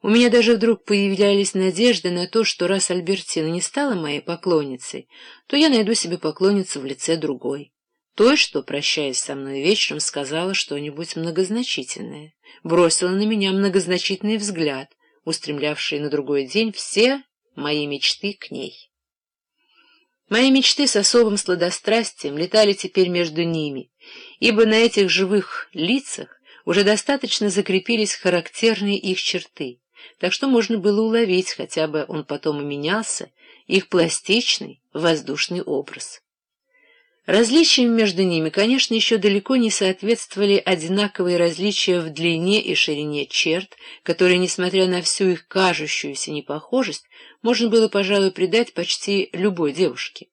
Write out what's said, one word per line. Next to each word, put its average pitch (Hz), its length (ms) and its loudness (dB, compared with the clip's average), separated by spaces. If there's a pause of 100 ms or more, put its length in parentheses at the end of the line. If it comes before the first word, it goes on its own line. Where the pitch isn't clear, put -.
У 208 80 -2
меня 233 200 6
даже 233 260 6
вдруг 214 280 2
появлялись 202 680 2
надежды 185 580 2
на 175 160 -4
то, 226 160 0
что 180 240 -2
раз 190 240 0
Альбертина 175 560 -4
не 175 140 -4
стала 277 340 -2
моей 147 260 -4
поклонницей, 147 880 -4 (380)
то 285 100 -2
я 311 120 6
найду 226 260 4
себе 175 220 -4
поклонницу 185 640 0
в 131 60 -10
лице 139 320 -4
другой. 143 560 -6 (420)
Той, 262 220 6
что, - 260 -4
прощаясь 143 560 -4
со 143 160 -6
мной 135 260 -8
вечером, 165 380 0
сказала 156 540 -6
что-нибудь 147 600 -8
многозначительное, 165 1160 -6 (300)
бросила 170 460 2
на 196 160 0
меня 202 260 0
многозначительный 190 880 0
взгляд, 160 520 -4 (340)
устремлявший 147 760 -4
на 147 100 -4
другой 143 360 -2
день 214 260 0
все 254 520 0 (320)
мои 147 320 -2
мечты 143 460 -4
к - 180 -18
ней. - 400 -14 (1400)
Мои 254 220 4
мечты 262 360 2
с - 80 -2
особым 208 420 4
сладострастием 180 1000 -2
летали 202 360 2
теперь 185 360 0
между 170 340 -2
ними, 151 480 -4 (480)
ибо 220 260 4
на 220 100 4
этих 220 340 4
живых 190 640 0
лицах - 680 -4 (240)
уже 190 180 2
достаточно 214 680 0
закрепились 202 640 0
характерные 202 840 0
их 185 240 -4
черты — - 580 -8 (400)
так 180 140 -2
что 269 140 -2
можно 226 300 2
было 202 240 2
уловить, 220 500 2
хотя - 360 -4
бы 151 200 -2
он 156 180 -6
потом 147 360 -4
и 143 40 -6
менялся, 147 640 -4 (360)
их 190 200 0
пластичный - 920 0 (100)
воздушный 156 680 -2
образ. - 600 -8 (1040)
Различиям 240 680 4
между 202 320 2
ними, 160 260 0
конечно, 233 440 2
ещё 226 240 2
далеко 202 400 2
не 226 120 4
соответствовали 202 960 0
одинаковые 185 680 0
различия 175 640 0
в 160 100 -6
длине 170 520 0
и - 120 -4
ширине 147 540 -2
черт, 175 480 -2 (280)
которые, 180 340 2
несмотря 185 500 0
на 180 140 0
всю 185 300 0
их 165 160 -4
кажущуюся 156 840 -2
непохожесть, 156 720 -4 (380)
можно 226 260 0
было, 220 220 4
пожалуй, 196 420 2
придать 185 420 0
почти - 600 -2
любой 170 400 0
девушке. - 580 -4